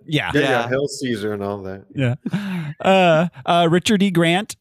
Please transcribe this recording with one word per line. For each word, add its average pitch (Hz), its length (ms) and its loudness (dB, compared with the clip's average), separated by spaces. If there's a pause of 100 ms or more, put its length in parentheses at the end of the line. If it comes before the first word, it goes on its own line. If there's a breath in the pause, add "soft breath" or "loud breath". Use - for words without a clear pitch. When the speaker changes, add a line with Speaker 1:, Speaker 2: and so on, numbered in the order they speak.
Speaker 1:
Yeah. 143 280 -2
Speaker 2:
Yeah, 147 60 4
yeah, 139 100 2
Speaker 3:
Yeah. 117 180 0
Speaker 2:
Hail 139 180 -2
Caesar 110 460 -4
and 101 100 -6
all 101 200 -6
that. 95 320 -12
Speaker 1:
Yeah. 131 220 0 (640 loud breath)
Uh, 175 480 4 (180 loud breath)
uh, 170 240 2
Richard 180 320 2
E. 202 80 2
Grant, 170 500 0